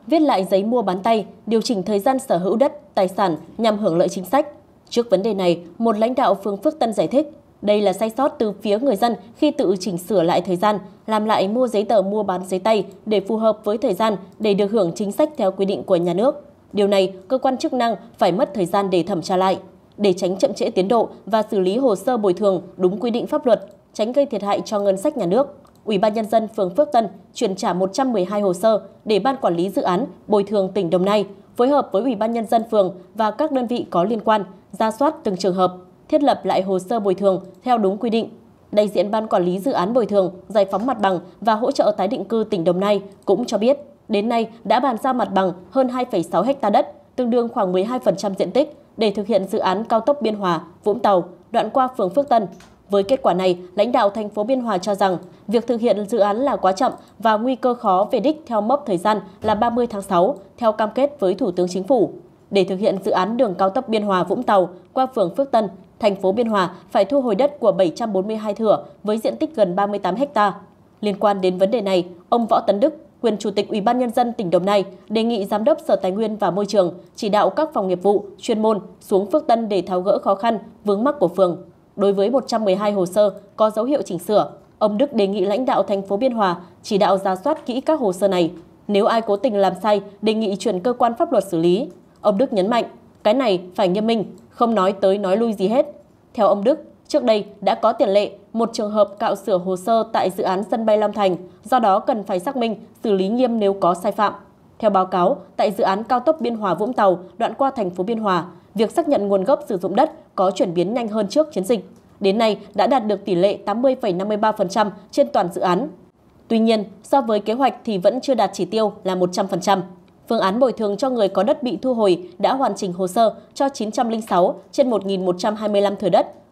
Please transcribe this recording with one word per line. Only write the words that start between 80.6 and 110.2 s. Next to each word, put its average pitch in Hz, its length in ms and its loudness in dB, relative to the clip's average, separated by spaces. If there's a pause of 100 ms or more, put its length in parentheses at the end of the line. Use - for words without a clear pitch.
vướng 208 180 0
mắc 294 160 0
của 175 80 2
phường. - 300 0 (380)
Đối 202 180 2
với 196 160 2
một 254 180 0
trăm 226 180 -2
mười 185 100 2
hai 208 160 0
hồ 196 140 0
sơ 202 280 2 (220)
có 220 140 2
dấu 214 160 -2
hiệu 277 160 0
chỉnh 185 180 -6
sửa, 180 320 0 (280)
ông 214 180 0
Đức 277 160 0
đề 208 140 2
nghị 196 180 -2
lãnh 208 200 0
đạo 240 180 2
thành 196 180 -2
phố 196 160 -4
Biên 254 140 0
Hòa 196 260 0 (260)
chỉ 208 140 -2
đạo 190 200 4
rà 190 180 -2
soát 285 300 -4
kỹ 247 160 -6
các 311 180 0
hồ 208 140 0
sơ 202 140 0
này. 180 240 2 (360)
Nếu 202 180 2
ai 226 160 2
cố 208 140 0
tình 214 200 -2
làm 190 180 2 (100)
sai, 214 180 2 (200)
đề 220 120 2
nghị 214 220 -2
chuyển 190 240 -2
cơ 247 140 -2
quan 240 260 2
pháp 339 120 -2
luật 202 160 2
xử 175 100 -2
lý. 175 320 2 (320)
Ông 202 160 2
Đức 277 160 0
nhấn 190 160 2
mạnh, 233 160 0 (380)
cái 214 100 4
này 226 280 2 (140)
phải 208 120 2
nghiêm 208 200 0
minh, 226 180 0 (240)
không 233 260 0
nói 190 160 2
tới 196 260 2
nói 196 200 0
lui 226 160 0
gì 196 140 0
hết. 269 200 2 (460)
Theo 208 140 2
ông 196 160 2
Đức, 285 200 0 (240)
trước 285 160 0
đây 214 220 2 (160)
đã 196 140 2
có 226 180 2
tiền 226 160 2
lệ, 202 220 2 (220)
một 226 200 0
trường 208 180 -4
hợp 208 180 2 (100)
cạo 196 160 0
sửa 202 220 0
hồ 185 200 -2
sơ 226 340 2
tại 190 180 0
dự 185 140 -6
án 185 280 0
sân 226 140 -2
bay 214 120 4
Long 208 160 0
Thành, 196 220 0 (280)
do 254 160 2
đó 208 200 4
cần 226 240 -2
phải 190 160 -2
xác 269 180 -6
minh, 226 180 -2 (280)
xử 220 100 2
lý 190 140 2
nghiêm 233 320 0
nếu 196 140 2
có 185 200 2
sai 190 180 -2
phạm. 202 220 0 (460)
Theo 220 100 2
báo 190 160 2
cáo, 190 320 2 (200)
tại 208 140 2
dự 220 120 -2
án 196 200 0
cao 247 160 0
tốc 311 220 0
Biên 233 140 -2
Hòa, 208 180 -2
Vũng 208 200 -2
Tàu, 190 260 4 (180)
đoạn 226 200 -2
qua 269 140 0
thành 214 180 -4
phố 180 140 -6
Biên 226 140 -2
Hòa, 190 280 0 (300)
việc 208 160 0
xác 320 160 0
nhận 208 200 0
nguồn 196 160 2
gốc 277 160 2 (100)
sử 208 80 -2
dụng 180 180 -6
đất 294 160 2 (240)